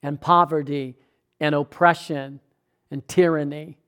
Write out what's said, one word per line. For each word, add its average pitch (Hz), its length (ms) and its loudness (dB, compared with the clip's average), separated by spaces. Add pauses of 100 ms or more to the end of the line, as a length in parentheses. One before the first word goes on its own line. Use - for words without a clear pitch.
and 143 160 -8
poverty 147 760 0 (420)
and 151 160 0
oppression 143 840 0 (500)
and 139 160 -10
tyranny. 156 680 0 (100)